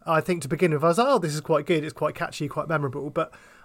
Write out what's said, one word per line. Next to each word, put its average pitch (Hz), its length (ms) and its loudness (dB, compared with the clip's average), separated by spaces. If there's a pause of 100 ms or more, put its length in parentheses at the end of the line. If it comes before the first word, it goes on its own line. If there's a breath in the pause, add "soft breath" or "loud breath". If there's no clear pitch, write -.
I 160 140 2
think 175 220 0
to 135 60 -8
begin 165 260 2
with, 143 100 0
I 170 40 4
was 170 100 4
like, 247 100 4
"Oh, 262 120 4
this 160 160 -2
is 151 60 -4
quite 151 260 2
good. 156 160 2
It's 151 100 -8
quite 151 220 -2
catchy, 156 320 -6
quite 151 200 -6
memorable." 143 440 -4
But 160 200 -2 (340 soft breath)